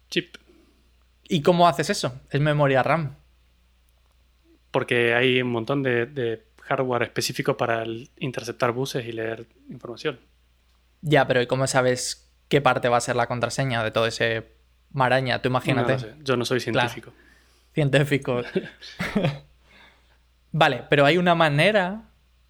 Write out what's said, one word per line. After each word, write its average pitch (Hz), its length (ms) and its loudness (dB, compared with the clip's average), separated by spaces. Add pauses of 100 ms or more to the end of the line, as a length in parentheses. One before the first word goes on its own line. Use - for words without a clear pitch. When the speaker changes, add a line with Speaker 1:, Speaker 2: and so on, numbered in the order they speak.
(100)
Speaker 1:
chip. - 260 -6 (880)
Speaker 2:
¿Y 180 140 0
cómo 175 260 4
haces 170 220 2
eso? 175 320 -4 (100)
Es 139 120 0
memoria 147 400 4
ram. 143 340 -2 (1500)
Speaker 1:
Porque 120 440 0
hay 127 260 2
un 123 100 -2
montón 120 320 -4
de, 120 220 0
de 120 400 -8 (200)
hardware 127 400 -2
específico 131 520 -4
para 117 260 -2
el 113 360 -12
interceptar 120 540 -4
buses 131 340 -6
y 117 60 -8
leer 113 340 -8 (240)
información. 123 500 -10 (800)
Speaker 2:
Ya, 143 260 2
pero 127 140 2
¿y 120 60 0
cómo 135 200 -2
sabes 127 640 0 (180)
qué 151 120 2
parte 127 300 2
va 120 80 4
a - 20 0
ser 120 160 -2
la 120 100 2
contraseña 120 560 -2
de 110 80 -2
toda 113 180 2
esa 113 360 -2 (460)
maraña? 127 500 0
Tú - 80 0
imagínate. 127 480 0
Speaker 1:
No - 20 -2
lo - 20 -
sé, 113 220 -12
yo 131 140 0
no 123 80 0
soy 123 160 0
Speaker 2:
Claro. 120 300 0
Speaker 1:
científico. - 260 -16 (560)
Speaker 2:
Científico. 131 680 0
<laughs> - 1080 -6 (1000)
Vale, 151 380 2
pero 147 160 4
hay 156 140 4
una 180 160 4
manera, 175 720 2 (420)